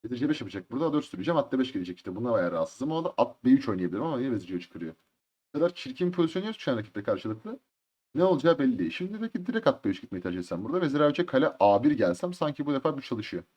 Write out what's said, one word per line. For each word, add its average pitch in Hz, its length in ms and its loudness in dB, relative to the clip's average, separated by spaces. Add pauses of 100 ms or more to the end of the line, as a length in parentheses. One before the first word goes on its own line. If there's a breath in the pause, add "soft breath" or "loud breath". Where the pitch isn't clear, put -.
Vezir 120 120 -4
C 139 120 0
beş 147 120 0
yapacak 98 300 -8
burada. 135 140 -2
A 151 80 0
dört 147 120 2
süreceğim. - 320 -2
At 139 140 0
D 131 80 0
beş 131 140 0
gelecek 90 240 -6
işte. 92 180 -10
Buna 117 160 -2
bayağı 90 200 2
rahatsızım. 85 400 -2
O 160 120 -2
da 165 140 -4
at - 280 -2
B 127 40 4
üç - 200 6
oynayabilirim 92 340 -2
ama 156 180 -2
yine 135 100 -2
vezir 95 160 -4
C 92 120 -4
çıkarıyor. 82 340 -12 (560)
O - 80 -8
kadar 170 180 2
çirkin 185 360 -2
pozisyon 180 320 0
yok 214 140 -6
şu - 140 -2
an 120 60 0
rakipte 110 260 -8
karşılıklı. 110 560 -4 (560)
Ne 160 80 4
olacağı 175 360 4
belli 127 200 4
değil. 85 120 -2
Şimdi 202 300 -6
belki 202 240 -6
direkt 220 220 0
at - 180 0
B 202 40 2
üç - 120 -4
gitmeyi 92 200 -10
tercih 92 180 -4
etsem 87 240 -6
burada. 156 180 -2
Vezir 147 180 0
A 147 100 6
üçe 175 160 0
kale 139 340 2
A 101 240 6
bir 151 80 6
gelsem 117 420 0
sanki 151 320 -4
bu 147 80 0
defa 139 240 0
bu 135 40 -8
çalışıyor. 104 420 -8 (140)